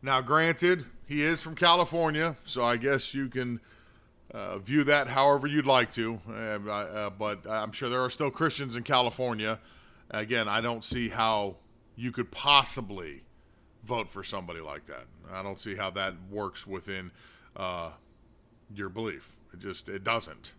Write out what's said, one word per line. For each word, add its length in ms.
Now, 220
granted, 640
he 160
is 200
from 120
California, 880
so 200
I 120
guess 360
you 160
can, 320
uh, 280
view 260
that 240
however 380
you'd 200
like 260
to. 360
Uh, 420
uh, 400
but 360
I'm 260
sure 180
there 100
are 100
still 200
Christians 460
in 80
California. 760
Again, 380
I 120
don't 240
see 240
how 480
you 160
could 180
possibly 920
vote 260
for 120
somebody 380
like 260
that. 200
I 120
don't 180
see 160
how 140
that 240
works 360
within, 440
uh, 340
your 160
belief. 480
It 80
just, 280
it 160
doesn't. 540